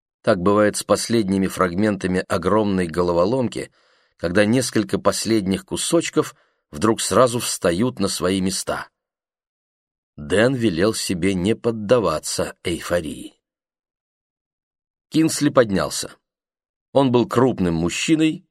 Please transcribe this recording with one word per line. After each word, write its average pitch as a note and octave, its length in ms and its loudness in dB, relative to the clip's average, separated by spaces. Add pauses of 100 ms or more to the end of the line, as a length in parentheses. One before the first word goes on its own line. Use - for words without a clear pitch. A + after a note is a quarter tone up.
(220)
Так G#2+ 180 2
бывает G2+ 380 2
с - 60 -8
последними G2 640 0
фрагментами F#2 800 0
огромной F#2+ 600 0
головоломки, F2 840 -2 (460)
когда F2+ 280 2
несколько A2 540 0
последних G2 640 0
кусочков - 680 -2 (360)
вдруг G#2 300 0
сразу A#2 380 2
встают G#2 600 -2
на G2 80 0
свои F#2+ 320 -2
места. F#2 500 -4 (1300)
Дэн G2 380 2
велел G#2+ 400 0
себе F#2+ 400 -2
не F#2+ 220 0
поддаваться G2+ 1080 -2
эйфории. D#2+ 680 -6 (1800)
Кинсли D3 400 2
поднялся. G2 640 0 (760)
Он C3+ 200 4
был A#2 160 2
крупным G2 480 2
мужчиной D#3 760 0